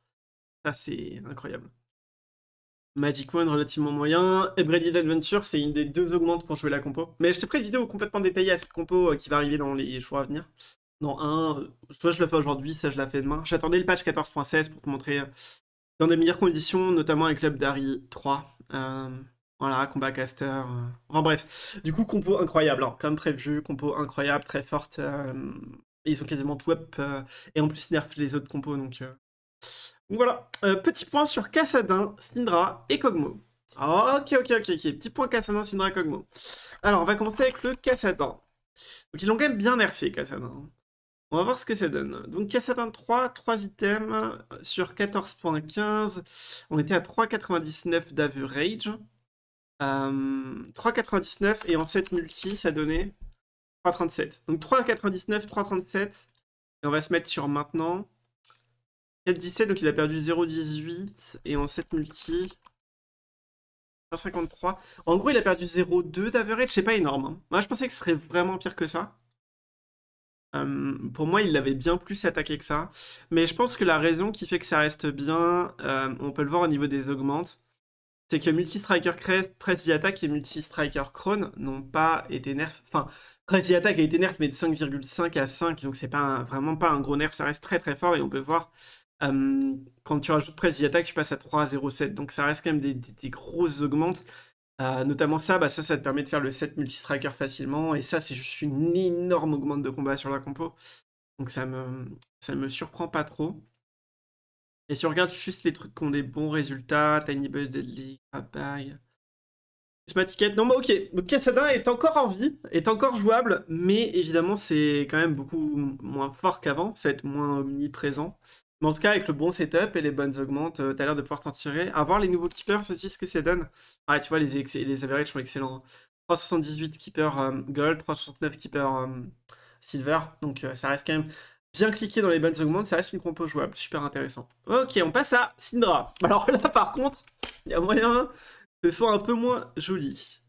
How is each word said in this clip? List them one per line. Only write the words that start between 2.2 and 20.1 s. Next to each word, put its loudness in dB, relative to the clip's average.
Magic -2
Wand, 2
relativement 0
moyen. 4
Upgraded 4
Adventure, 2
c'est -2
une -2
des 0
deux 0
augmentes 2
pour -2
jouer -2
la 0
compo. -6
Mais 6
je 0
te 0
ferai 0
une -2
vidéo 0
complètement -4
détaillée 2
à 4
cette -12
compo, 2
euh, 2
qui -12
va 2
arriver 2
dans -2
les -4
jours -4
à 0
venir. -8
Non, -4
un, 0
euh, -8
soit 0
je -2
la 4
fais 0
aujourd'hui, 0
ça -2
je -4
la 0
fais -2
demain. -2
J'attendais 2
le 2
patch 2
quatorze -2
point -4
seize 2
pour -18
te -6
montrer, -2
euh, -6
dans 6
des 6
meilleures 4
conditions, 2
notamment 4
avec 0
l'up 2
d'Harry -2
trois. -4
Euh... -6
Voilà, 0
combat -2